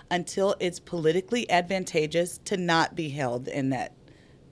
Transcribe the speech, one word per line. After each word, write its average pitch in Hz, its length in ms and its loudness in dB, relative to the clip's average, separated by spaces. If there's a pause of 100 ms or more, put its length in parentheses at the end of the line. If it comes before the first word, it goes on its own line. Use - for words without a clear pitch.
until 190 500 0
it's 175 200 -2
politically 175 680 0
advantageous 175 960 0
to 208 120 -2
not 165 380 2
be 165 140 -4
held 131 380 -2
in 135 220 -2
that 123 240 -4 (580)